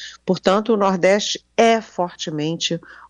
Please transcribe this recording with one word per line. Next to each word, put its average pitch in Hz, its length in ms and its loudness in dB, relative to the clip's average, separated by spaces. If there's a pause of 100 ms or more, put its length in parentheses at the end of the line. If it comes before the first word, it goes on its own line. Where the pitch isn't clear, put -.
(260)
Portanto, 208 480 0
o - 20 2
Nordeste 196 680 0 (140)
é 226 240 4
fortemente 170 1000 -6 (320)